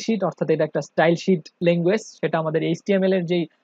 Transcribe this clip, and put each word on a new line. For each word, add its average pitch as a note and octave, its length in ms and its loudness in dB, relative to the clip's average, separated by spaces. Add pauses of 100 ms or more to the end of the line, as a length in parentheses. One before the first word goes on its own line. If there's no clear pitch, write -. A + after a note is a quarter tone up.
শিট, A3+ 240 0
অর্থাৎ D#3 260 -6
এটা D#3 140 0
একটা D3+ 200 -4
স্টাইল E3+ 260 2 (100)
শিট F3+ 180 2 (240)
ল্যাঙ্গুয়েজ। F3 360 2 (180)
সেটা E3 220 -2
আমাদের D#3 260 -2
এইচটিএমএল F#3+ 480 0
এর F3 140 0
যেই F3 140 0 (200)